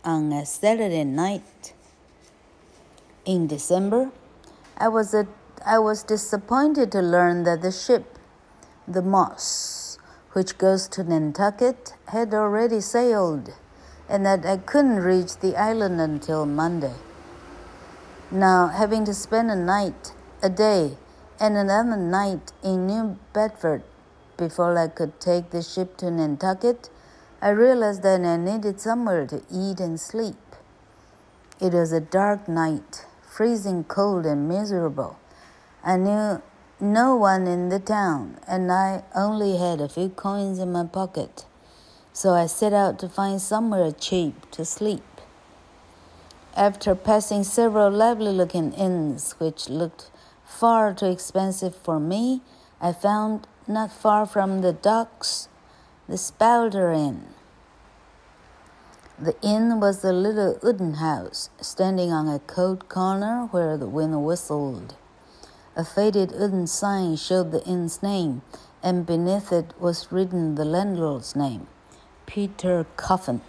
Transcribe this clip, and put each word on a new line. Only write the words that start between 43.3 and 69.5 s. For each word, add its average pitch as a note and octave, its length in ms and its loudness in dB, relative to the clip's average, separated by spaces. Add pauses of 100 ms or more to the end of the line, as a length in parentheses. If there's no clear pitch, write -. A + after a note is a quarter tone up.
somewhere G#3 480 0
cheap - 600 -4
to D#3+ 120 -8
sleep. - 380 -4 (1500)
After G3+ 380 2
passing G#3 480 2
several G#3 480 4
lovely-looking G3 840 2
inns E3+ 680 -2
which D#3+ 280 -4
looked E3 440 -6 (320)
far A3 500 2
too G3 120 -2
expensive F#3 680 -2
for D#3+ 240 -4
me, A3+ 420 0 (400)
I F3 120 -2
found, G#3+ 560 -2 (180)
not G#3+ 240 -2
far G#3+ 360 2
from F#3+ 340 0
the F3+ 120 2
docks, - 760 -2 (600)
the F#3 100 -4
Spouter G#3+ 760 2
Inn. D3 320 -2 (1900)
The E3+ 220 -2
inn A3 380 2
was G3 260 2
a F#3+ 80 4
little G3 500 2
wooden F#3 320 0
house, D3+ 540 -4 (120)
standing F#3 500 -2
on D#3 160 0
a D3 140 -2
cold F#3 480 -4
corner G3+ 640 -2
where D#3+ 240 0
the C3+ 100 -6
wind D#3 380 -2
whistled. D3 720 -4 (800)
A E3 80 -4
faded G3 480 0
wooden F#3+ 340 -2
sign F#3+ 480 -2
showed F3 380 0
the D#3+ 120 -2
inn's F3 380 -4
name, F3 400 -2 (400)
and F3+ 240 0
beneath F3+ 460 0